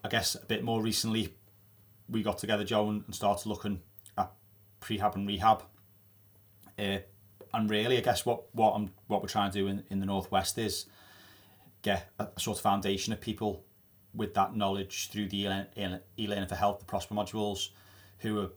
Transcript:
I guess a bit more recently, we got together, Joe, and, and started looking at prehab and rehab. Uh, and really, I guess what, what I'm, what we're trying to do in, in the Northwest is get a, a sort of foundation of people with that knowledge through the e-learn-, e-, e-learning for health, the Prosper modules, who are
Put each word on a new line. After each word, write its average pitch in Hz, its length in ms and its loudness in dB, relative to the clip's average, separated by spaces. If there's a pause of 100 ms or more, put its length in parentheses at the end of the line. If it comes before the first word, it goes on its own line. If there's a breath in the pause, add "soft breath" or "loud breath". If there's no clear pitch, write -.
I 104 60 -4
guess - 260 0
a - 100 -12
bit 110 160 -2
more 113 200 0
recently, 110 520 0 (760)
we 110 120 -2
got 101 160 0
together, 104 280 0
Joe, 107 240 4
and, 104 160 -2
and - 100 -10
started 101 320 2
looking 104 340 -4 (360)
at - 140 0 (500)
prehab 104 340 0
and 101 100 -2
rehab. 104 380 4 (1120)
Uh, 101 200 -2 (560)
and 110 160 2
really, 113 280 4
I 117 40 4
guess - 240 2
what, - 280 -2
what 110 200 6
I'm, 107 180 -2 (160)
what 104 140 2
we're 101 80 -6
trying 101 200 2
to 98 80 -4
do 98 100 2
in, 98 220 -2
in 98 120 0
the 95 40 -2
Northwest 95 520 0
is 107 300 -2 (960 loud breath)
get 98 360 0
a, 107 160 -2
a - 40 -10
sort 107 180 -2
of - 40 -8
foundation 98 520 2
of - 80 -6
people 104 420 -4 (500)
with 107 200 -4
that 98 240 2
knowledge 98 520 -2
through 104 200 -4
the 101 140 -2
e-learn-, 98 240 -2 (100)
e-, 95 460 -6
e-learning 101 260 -2
for 101 60 -4
health, 104 240 2
the - 60 -18
Prosper 104 300 -6
modules, 104 540 -2 (500 loud breath)
who 107 220 -2
are 92 160 -4